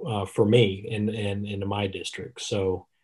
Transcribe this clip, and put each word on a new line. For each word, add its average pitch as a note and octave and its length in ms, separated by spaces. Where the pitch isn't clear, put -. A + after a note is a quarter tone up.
uh, G#2 200
for A2 200
me G#2 440
in, G#2+ 200
in, G2+ 360
in G2+ 220
my G2+ 200
district. F#2 540
So, F#2+ 460